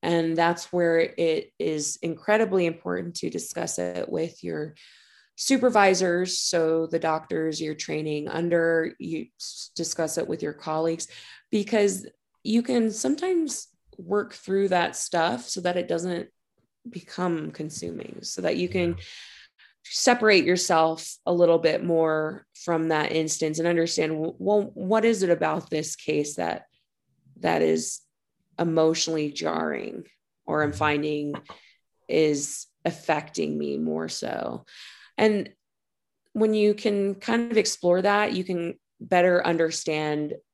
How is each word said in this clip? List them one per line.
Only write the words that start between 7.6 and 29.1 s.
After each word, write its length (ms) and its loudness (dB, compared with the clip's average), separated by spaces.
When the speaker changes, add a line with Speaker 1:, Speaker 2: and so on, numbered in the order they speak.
Speaker 1:
training 540 -4
under, 680 2
you 260 -6
s-, 340 -14
discuss 420 -4
it 120 -4
with 120 -4
your 120 -6
colleagues, 540 -4
because 560 0
you 180 2
can 300 0
sometimes 760 -2
work 360 -2
through 360 0
that 260 2
stuff 540 -2
so 120 -6
that 140 0
it 140 -2
doesn't 400 -2
become 640 -4
consuming, 680 -10
so 220 -8
that 140 2
you 120 -2
can 220 0
Speaker 2:
Yeah. 120 -8
Speaker 1:
separate 640 4
yourself 800 2
a 80 2
little 260 6
bit 240 2
more 680 0
from 360 -2
that 220 2
instance 480 0
and 80 2
understand, 460 2
w-, 240 -4
well, 240 2
what 300 0
is 200 4
it 80 2
about 380 0
this 260 -4
case 400 -2
that, 320 -4
that 220 2
is 400 0
emotionally 720 0